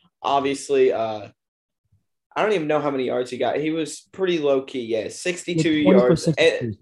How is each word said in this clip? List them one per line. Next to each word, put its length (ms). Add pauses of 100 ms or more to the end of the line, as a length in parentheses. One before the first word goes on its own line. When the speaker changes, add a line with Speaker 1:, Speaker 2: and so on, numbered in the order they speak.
(220)
Speaker 1:
Obviously, 720
uh, 340 (1040)
I 80
don't 120
even 140
know 120
how 100
many 140
yards 260
he 60
got. 220
He 120
was 420
pretty 260
low-key, 420
yeah, 280
sixty-two 600
Speaker 2:
He 60
had 80
twenty 160
for 60
Speaker 1:
yards 180
Speaker 2:
sixty-two, 400
Speaker 1:
and, 100
Speaker 2:
so 80